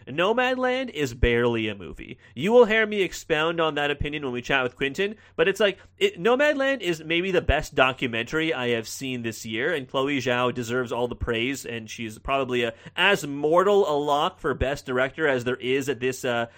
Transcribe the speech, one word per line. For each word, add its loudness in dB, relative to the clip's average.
Nomadland 0
is -4
barely 2
a -6
movie. -14
You -2
will 10
hear 2
me 0
expound -2
on 0
that 0
opinion -6
when -4
we -6
chat 2
with -4
Quentin, -2
but 4
it's 0
like, 2
it, 0
Nomadland 2
is -2
maybe 0
the 4
best 0
documentary 0
I -2
have -2
seen -8
this -8
year, -2
and -6
Chloe -2
Zhao 0
deserves -4
all -2
the -4
praise, -4
and -10
she's -10
probably 0
a, -2
as 2
mortal 4
a 2
lock 0
for 0
Best -4
Director 0
as 2
there 0
is 0
at -4
this, -2
uh, 0